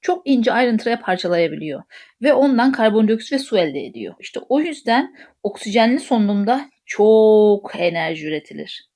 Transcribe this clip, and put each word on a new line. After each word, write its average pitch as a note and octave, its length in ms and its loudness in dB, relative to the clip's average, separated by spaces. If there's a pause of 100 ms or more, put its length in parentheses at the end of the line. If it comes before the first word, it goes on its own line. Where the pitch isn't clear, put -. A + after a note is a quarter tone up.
Çok F4+ 240 -4
ince B3+ 280 2
ayrıntıya A#3 480 0
parçalayabiliyor. E3 800 -4 (400)
Ve D4 100 2
ondan C4 400 2
karbondioksit A3 600 0
ve C#4 60 -2
su B3 200 -4
elde C#3+ 260 -2
ediyor. A2 360 -14
İşte - 280 -12
o C#4 120 0
yüzden D4 560 -2 (260)
oksijenli A3 580 0
solunumda G#3+ 720 -2 (160)
çok G#3+ 920 4
enerji E3 480 -4
üretilir. D3+ 680 -12